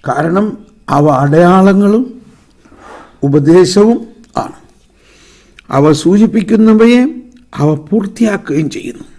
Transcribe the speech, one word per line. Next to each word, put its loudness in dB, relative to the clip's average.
കാരണം -2
അവ 0
അടയാളങ്ങളും 2
ഉപദേശവും 2
ആണ്. -14
അവ 2
സൂചിപ്പിക്കുന്നവയെ 2
അവ 0
പൂർത്തിയാക്കുകയും -4
ചെയ്യുന്നു. -14